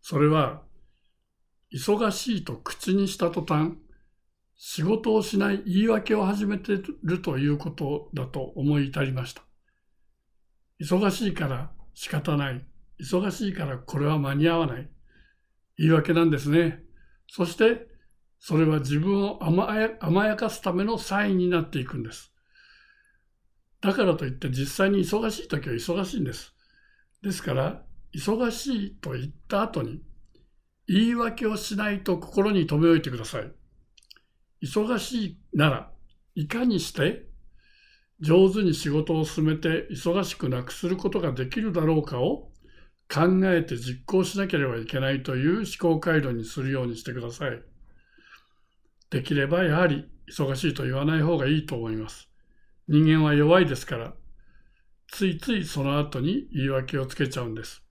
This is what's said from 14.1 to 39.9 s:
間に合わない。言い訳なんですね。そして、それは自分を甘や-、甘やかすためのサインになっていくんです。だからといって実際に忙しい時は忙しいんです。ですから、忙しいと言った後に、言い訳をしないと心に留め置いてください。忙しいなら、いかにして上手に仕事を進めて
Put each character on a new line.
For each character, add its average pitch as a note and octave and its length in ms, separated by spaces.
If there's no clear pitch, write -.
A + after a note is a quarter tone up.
間 C#3 160
に D3+ 140
合 E3 120
わ D#3+ 60
な A#2+ 120
い。 - 120
言 D#3 100
い - 20
訳 D#3+ 220
な E3 120
ん D#3+ 60
で D3 80
す C#3+ 120
ね。 E3 340
そ F3+ 180
し D#3+ 100
て、 A#3 320
そ - 200
れ D#3+ 80
は D#3 140
自 C#3+ 200
分 G3 220
を G#3 200
甘 G3 320
や-、 A3 140
甘 F3+ 260
や G#3+ 100
か A3 140
す - 100
た F#3+ 140
め F#3+ 100
の A3 140
サ G3+ 260
イ G3+ 80
ン F#3 60
に F3+ 100
な F3 140
っ - 80
て D3 80
い B2+ 80
く - 100
ん A#2+ 60
で A2 100
す。 - 180
だ G3 140
か A#3+ 100
ら F3 120
と C#3+ 100
い - 20
っ B2+ 40
て - 180
実 C3 260
際 F#3+ 140
に G3+ 80
忙 G#3+ 320
し - 160
い - 20
時 C#3+ 220
は A#2+ 40
忙 F3 300
し A#3 140
い - 20
ん D#3 40
で A#2+ 100
す。 - 200
で G3 100
す - 100
か D3 120
ら、 C3+ 320
忙 A3+ 360
し A3+ 380
い - 80
と - 160
言 B2+ 180
っ - 20
た G3+ 140
後 A3+ 200
に、 A2+ 200
言 G#3 220
い A#3+ 60
訳 A#3 320
を G#3+ 100
し - 180
な G#3 160
い G3 140
と G#3+ 140
心 G3+ 320
に F#3 160
留 D3 160
め E3+ 80
置 E3 80
い D#3 40
て C#3+ 80
く B2 60
だ A2+ 80
さ A2+ 160
い。 G#2 100
忙 G#3+ 360
し A3+ 260
い E3 160
な D3 160
ら、 - 200
い D3+ 140
か A#3+ 180
に G#3+ 140
し - 120
て - 380
上 F3+ 320
手 G#3 100
に E3+ 120
仕 D3 160
事 D#3 280
を D#3 60
進 D#3 200
め D#3 120
て D#3+ 340